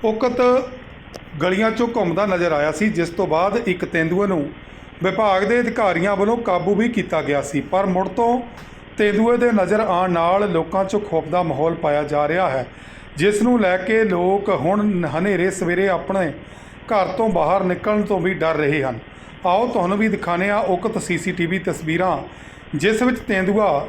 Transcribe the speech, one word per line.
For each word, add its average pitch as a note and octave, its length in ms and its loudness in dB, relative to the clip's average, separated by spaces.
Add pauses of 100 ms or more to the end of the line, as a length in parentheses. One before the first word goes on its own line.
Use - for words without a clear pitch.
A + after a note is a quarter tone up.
ਉਕਤ A#3+ 360 0 (1000)
ਗਲੀਆਂ G3 300 2
'ਚੋਂ A3+ 240 0
ਘੁੰਮਦਾ F#3+ 300 0
ਨਜ਼ਰ F3 260 2
ਆਇਆ D3+ 200 2
ਸੀ, G#3+ 180 0
ਜਿਸ E3 200 -2
ਤੋਂ F#3+ 180 -2
ਬਾਅਦ G3 400 0
ਇੱਕ F3+ 180 -2
ਤੇਂਦੂਏ E3+ 420 0
ਨੂੰ E3+ 180 0 (580)
ਵਿਭਾਗ F#3+ 400 2
ਦੇ A3+ 160 2
ਅਧਿਕਾਰੀਆਂ G3+ 560 2
ਵੱਲੋਂ G#3 240 2
ਕਾਬੂ F#3 360 0
ਵੀ A3 140 2
ਕੀਤਾ F3 320 -2
ਗਿਆ C#3+ 200 0
ਸੀ। C#3 200 -2
ਪਰ F#3 240 0
ਮੁੜ F#3+ 220 0
ਤੋਂ A#3 320 2 (580)
ਤੇਂਦੂਏ A3 400 4
ਦੇ A#3+ 140 4
ਨਜ਼ਰ G3+ 280 4
ਆਉਣ F#3 320 2
ਨਾਲ F3+ 400 2
ਲੋਕਾਂ E3+ 340 0
'ਚੋਂ G3+ 140 -2
ਖੌਫ D#3+ 280 -2
ਦਾ F3 160 0
ਮਾਹੌਲ D#3+ 320 0
ਪਾਇਆ D3 280 0
ਜਾ D3 240 0
ਰਿਹਾ E3+ 220 2
ਹੈ, C3 160 -2 (500)
ਜਿਸ G#3 260 2
ਨੂੰ A#3+ 200 4
ਲੈ F3+ 160 2
ਕੇ A3 260 2
ਲੋਕ F#3+ 460 0 (100)
ਹੁਣ F#3+ 460 0 (120)
ਹਨੇਰੇ F#3 340 2
ਸਵੇਰੇ F3+ 380 0
ਆਪਣੇ F#3 420 -2 (560)
ਘਰ G3 200 2 (100)
ਤੋਂ A3 120 2
ਬਾਹਰ F3+ 340 2
ਨਿਕਲਣ F#3 380 0
ਤੋਂ G#3 180 0
ਵੀ F3+ 140 0
ਡਰ D#3+ 220 0
ਰਹੇ D3 280 0
ਹਨ। C3 160 -4 (460)
ਆਓ G3 220 2
ਤੁਹਾਨੂੰ G3 300 0
ਵੀ A3 100 2
ਦਿਖਾਉਂਦੇ F#3 420 -2
ਹਾਂ G#3 180 0
ਉਕਤ F#3+ 340 -2
ਸੀ F3 160 -4
ਸੀ F3+ 140 -4
ਟੀ F3 140 -2
ਵੀ F3+ 140 -2
ਤਸਵੀਰਾਂ, E3 580 -2 (580)
ਜਿਸ G#3+ 260 2
ਵਿੱਚ B3 180 2
ਤੇਂਦੂਆ F#3+ 680 0